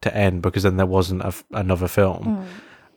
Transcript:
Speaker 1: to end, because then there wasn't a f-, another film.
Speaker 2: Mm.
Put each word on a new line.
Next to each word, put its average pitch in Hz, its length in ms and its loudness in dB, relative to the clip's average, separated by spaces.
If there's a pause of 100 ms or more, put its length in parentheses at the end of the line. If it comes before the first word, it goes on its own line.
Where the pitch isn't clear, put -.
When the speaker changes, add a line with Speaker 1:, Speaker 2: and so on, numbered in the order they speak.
Speaker 1:
to - 120 -2
end, 95 280 2
because 92 220 -2
then 95 120 4
there 95 100 2
wasn't 92 360 0
a - 60 -4
f-, - 260 -8
another 92 340 0
film. - 380 2
Speaker 2:
Mm. 202 200 -2 (520)